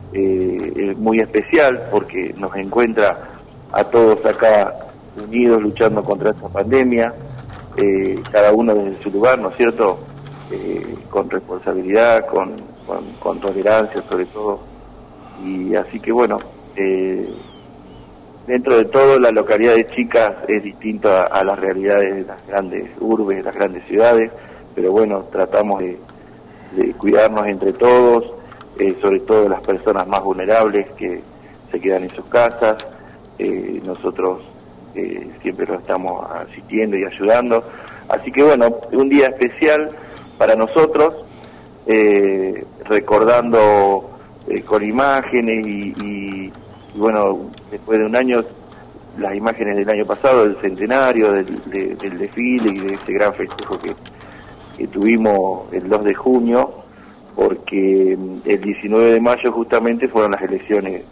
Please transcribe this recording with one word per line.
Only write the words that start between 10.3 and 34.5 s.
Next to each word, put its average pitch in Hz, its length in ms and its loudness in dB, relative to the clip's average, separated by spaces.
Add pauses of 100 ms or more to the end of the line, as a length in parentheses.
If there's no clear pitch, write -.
Eh, 92 420 -8 (160)
con 98 180 -2
responsabilidad, 95 1000 0
con, 92 260 -2 (340)
con, 90 140 -6 (180)
con 90 220 -6
tolerancia 101 680 0
sobre 90 180 -2
todo. 104 340 -6 (840)
Y 92 300 -4
así 95 240 -4
que 113 140 -6
bueno, 113 260 2 (380)
eh, 95 520 -2 (1200)
dentro 123 300 2
de 113 80 6
todo 135 340 6
la 120 140 4
localidad 110 420 2
de 113 140 2
Chicas 117 460 0 (120)
es 101 160 -2
distinta 101 640 0
a, 98 160 0
a - 20 0
las 98 160 0
realidades 95 560 0
de 98 80 -6
las 92 240 -14
grandes 92 420 -4 (120)
urbes, 104 440 -2
las - 120 -8
grandes 95 300 -4
ciudades, 113 440 4 (460)
pero 95 160 0
bueno, 104 400 0
tratamos 101 480 -2
de, 90 180 -8 (760)
de - 180 0
cuidarnos 107 540 2
entre 98 260 -2
todos, 120 580 4 (460)
eh, 98 200 0
sobre 98 220 2
todo 107 260 4
las 95 140 -2
personas 98 480 -2
más 98 140 0
vulnerables 98 720 0
que - 280 -8 (500)
se - 80 -6
quedan 92 260 -2
en 92 40 -10
sus - 160 -14
casas, 117 540 0 (600)
eh, 95 460 -6
nosotros, 92 560 -4 (540)